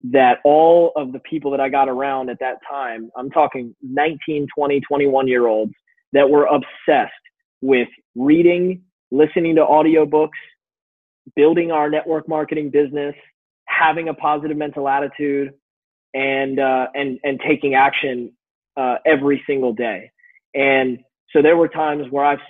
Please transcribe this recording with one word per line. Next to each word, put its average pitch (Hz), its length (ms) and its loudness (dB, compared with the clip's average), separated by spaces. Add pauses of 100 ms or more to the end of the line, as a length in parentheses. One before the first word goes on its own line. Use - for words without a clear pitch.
that 123 400 2
all 165 520 6
of 131 160 -6
the 131 80 -12
people 143 300 -8
that 139 100 -4
I 135 100 0
got 139 180 2
around 131 400 -4
at 120 120 -10
that 127 180 -6 (120)
time, 120 460 -10
I'm 131 140 -10
talking 135 520 -2
nineteen, 143 720 -4
twenty, 143 260 -2
twenty-one 135 460 0
year 123 200 2
olds 107 260 -2 (400)
that 139 160 4
were 147 160 4
obsessed 135 680 -2 (500)
with 127 260 2 (260)
reading, 175 680 2 (280)
listening 160 460 0
to 156 80 4
audiobooks, 156 640 2 (1040)
building 165 380 2
our 151 160 0
network 156 400 -4
marketing 151 420 -4
business, 143 440 -2 (520)
having 165 440 -2
a 147 40 -8
positive 151 440 -4
mental 143 300 -6
attitude, 139 680 -4 (600)
and, 135 460 -4
uh, 131 340 0
and, 135 300 -6
and 135 220 -4
taking 147 280 0
action, 135 580 0 (440)
uh, 127 200 -2 (100)
every 143 400 0
single 131 260 -2
day. 110 380 -8 (440)
And 135 440 0 (340)
so 147 100 4
there 165 140 6
were 165 120 4
times 151 420 -4
where 139 140 -2
I've 143 140 2 (120)